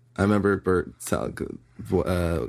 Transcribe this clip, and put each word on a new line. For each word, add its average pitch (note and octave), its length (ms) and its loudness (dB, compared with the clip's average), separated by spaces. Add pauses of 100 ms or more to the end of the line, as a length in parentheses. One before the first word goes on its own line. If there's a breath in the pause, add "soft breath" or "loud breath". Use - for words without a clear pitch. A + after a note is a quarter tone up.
(160)
I G2+ 60 0
remember G2+ 340 4
Bert, F2+ 440 -2
tell-, - 240 -2
uh, F2 1200 -2